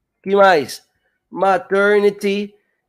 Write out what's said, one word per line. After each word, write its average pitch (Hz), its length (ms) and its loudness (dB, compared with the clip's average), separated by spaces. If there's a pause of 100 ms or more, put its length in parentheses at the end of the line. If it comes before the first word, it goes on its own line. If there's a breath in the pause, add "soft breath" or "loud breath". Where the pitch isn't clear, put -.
(220)
Que 196 140 -4
mais? 180 520 2 (400)
Maternity. 202 1300 -2 (340)